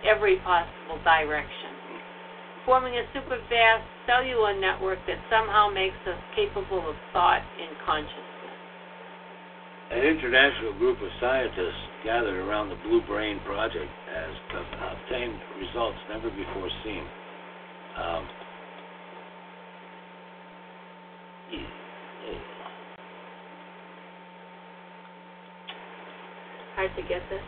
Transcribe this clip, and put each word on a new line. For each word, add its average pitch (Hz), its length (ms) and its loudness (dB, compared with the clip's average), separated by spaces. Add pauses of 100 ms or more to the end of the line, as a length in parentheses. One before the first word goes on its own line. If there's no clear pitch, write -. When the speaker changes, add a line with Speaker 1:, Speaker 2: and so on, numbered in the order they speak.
Speaker 1:
every 208 320 8
possible 170 640 2
direction. 151 680 4 (920)
Forming 254 320 6
a 233 160 0
super 269 240 -2 (140)
vast 226 340 8 (220)
cellular 247 520 4
network 190 480 2
that - 120 -2 (120)
somehow 214 380 6
makes 190 280 2 (100)
us 180 100 -2 (180)
capable 196 540 0
of 147 80 -4 (160)
thought - 300 8 (180)
and 160 240 -8
consciousness. 151 380 0 (1700)
Speaker 2:
An 180 100 2
international 127 800 6
group 123 240 6
of 95 60 -4 (120)
scientists 117 600 0 (220)
gathered 110 360 2
around 104 300 0
the 90 60 -6 (120)
Blue 113 180 8
Brain 104 380 0
Project 85 460 -2 (180)
has - 240 -6 (180)
co-, - 300 -6 (160)
obtained - 420 -4 (220)
results 107 380 -2 (100)
never 110 220 -4
before 95 380 -6 (140)
seen. 101 220 -6 (960)
Um, 85 280 -2 (4000)
Speaker 1:
Hard 190 200 0
to 185 60 -6
get 175 280 -2
this? 196 180 -4